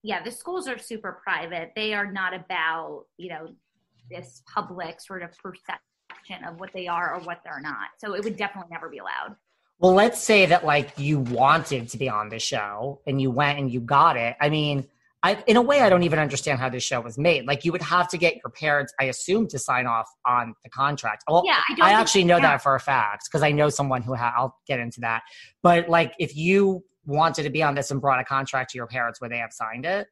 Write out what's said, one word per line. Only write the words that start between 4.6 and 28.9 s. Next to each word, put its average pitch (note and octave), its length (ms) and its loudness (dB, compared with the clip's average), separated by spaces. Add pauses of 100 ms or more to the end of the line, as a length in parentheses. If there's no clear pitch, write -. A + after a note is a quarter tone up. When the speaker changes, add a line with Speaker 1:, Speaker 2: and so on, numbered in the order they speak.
Speaker 1:
sort F3+ 240 -14
of E3+ 140 -20
perception - 1040 -16
of E3+ 160 -14
what F#3+ 120 -16
they F#3 140 -12
are E3+ 300 -4
or F3+ 40 -8
what E3+ 240 -12
they're D3+ 160 -14
not. D3 280 -10 (100)
So G#3 160 -8
it G3+ 80 -6
would G#3 140 -6
definitely F#3+ 340 -8
never E3 180 -14
be C3+ 100 -16
allowed. F2+ 380 -10 (420)
Speaker 2:
Well, F#3 140 6
let's G#3+ 300 4
say G3+ 240 6
that, E3+ 180 4
like, D3 320 0
you D3 220 0
wanted B2+ 680 2
to A#2+ 100 -14
be C3 100 -2
on G#2+ 200 -4
the A2 100 -10
show A2 680 -6
and C#3 140 0
you C3 120 2
went C#3+ 260 2
and C3+ 120 -4
you B2 100 -4
got C#3+ 360 6
it. A#2 240 -2
I D3 80 2
mean, D3 400 -2 (340)
I, G3+ 260 0
in A3 80 6
a A#3+ 60 6
way, C#4 180 4
I A3+ 80 6
don't F3+ 160 6
even D#3 160 2
understand C#3 400 -2
how C3 80 -2
this B2 160 -6
show B2 160 -2
was A2+ 180 -12
made. D3 280 2
Like, C#3+ 180 -2
you E3 80 2
would F3 100 -4
have F3 280 2
to F3 80 -6
get E3 180 2
your B2+ 160 -14
parents, D3 480 0
I C3+ 40 2
assume, F#3 440 -2
to C#3 100 -8
sign B2 280 -2
off A2+ 220 -2 (160)
on B2 380 0
the A#2+ 80 -20
contract. C3 580 -4
Well, E3 160 6
Speaker 1:
Yeah, D4 240 4
I C#4+ 60 -4
don't E4 100 4
Speaker 2:
I - 40 8
Speaker 1:
think G#3+ 120 6
Speaker 2:
actually G3+ 220 4
Speaker 1:
they F3 60 4
Speaker 2:
know F3 80 8
Speaker 1:
can. E3+ 60 4
Speaker 2:
that C#3+ 200 4
for C3+ 140 2
a - 40 -2
fact A2 520 -2
'cause D3 100 0
I D3+ 80 4
know D3 180 2
someone C3+ 340 -2
who B2 120 -6
ha-, A#2+ 220 -2
I'll B2+ 320 -2
get C3+ 100 -2
into A#2+ 220 -8
that. A2+ 240 -4 (380)
But, E3+ 260 6
like, E3 320 2
if C#3+ 160 -4
you F#3+ 480 2 (200)
wanted D3+ 380 0
to C#3+ 80 -2
be D3+ 120 0
on C#3+ 120 2
this C#3 160 -4
and C3+ 100 -2
brought C3 200 2
a B2+ 40 -6
contract C3+ 460 -4
to B2+ 80 -12
your A#2 80 -8
parents, A#2+ 340 -6